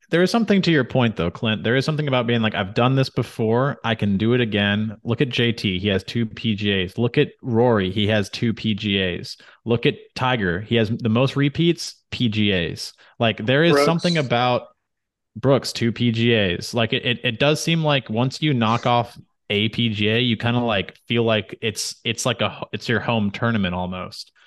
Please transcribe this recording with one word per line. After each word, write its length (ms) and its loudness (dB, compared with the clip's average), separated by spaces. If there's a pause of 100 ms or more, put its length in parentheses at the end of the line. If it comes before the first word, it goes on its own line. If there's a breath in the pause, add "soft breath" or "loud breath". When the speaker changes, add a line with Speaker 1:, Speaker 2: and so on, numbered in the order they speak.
Speaker 1:
there 140 4
is 80 4
something 320 2
to 100 2
your 120 4
point, 320 2
though, 140 0
Clint. 320 -2
There 140 2
is 80 2
something 240 -2
about 180 2
being 140 2
like, 140 0
"I've 180 -4
done 240 2
this 140 2
before. 720 0
I 100 0
can 220 0
do 160 2
it 80 4
again." 640 0
Look 160 0
at 80 0
J 240 0
T. 260 -2
He 100 -2
has 140 0
two 220 -4
P 300 -4
G 280 0
As. 140 -6
Look 220 0
at 100 4 (140)
Rory. 480 2
He 180 0
has 220 0
two 240 -2
P 200 -2
G 280 0
As. 340 -6 (300 loud breath)
Look 180 0
at 120 0 (200)
Tiger. 460 -2
He 140 -2
has 120 2
the 220 -2
most 260 0
repeats, 760 -2
P 200 0
G 240 2
As. 400 -4 (260 soft breath)
Like, 240 0
there 180 2
is 100 4
Speaker 2:
Brooks. 120 4
Speaker 1:
something 320 2
about 520 0 (680)
Brooks, 380 2
two 180 0
P 180 0
G 240 2
As. 380 0
Like, 220 0
it, 100 -2
it, 180 -2
it 160 -2
does 240 2
seem 220 0
like 240 0
once 340 -2
you 120 2
knock 320 2
off 300 0 (320)
a 200 0
P 220 -2
G 180 0
A, 100 2
you 180 0
kinda, 220 0
like, 380 -2 (100)
feel 160 0
like 400 0
it's, 400 -6
it's 240 -4
like 140 -2
a, 320 -4
it's 160 -8
your 120 2
home 300 0
tournament 460 -2
almost. 560 -10 (140 soft breath)